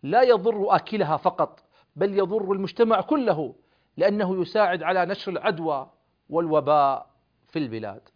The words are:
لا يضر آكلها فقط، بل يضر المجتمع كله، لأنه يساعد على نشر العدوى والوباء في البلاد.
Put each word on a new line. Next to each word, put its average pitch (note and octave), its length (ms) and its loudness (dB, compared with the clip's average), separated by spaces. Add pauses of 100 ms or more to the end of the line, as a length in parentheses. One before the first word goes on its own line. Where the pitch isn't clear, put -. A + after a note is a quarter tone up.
لا F#3+ 200 2
يضر G#3 540 2
آكلها D#3+ 400 0
فقط، - 480 -2 (320)
بل G3 220 0
يضر G3 340 -2
المجتمع G3 480 2
كله، F#3 540 -2 (420)
لأنه F#3+ 440 0
يساعد F3+ 420 0
على F3 240 0
نشر D3+ 260 -8
العدوى D#3+ 580 -4 (400)
والوباء D3 760 2 (420)
في - 100 -8
البلاد. A2 420 -6 (160)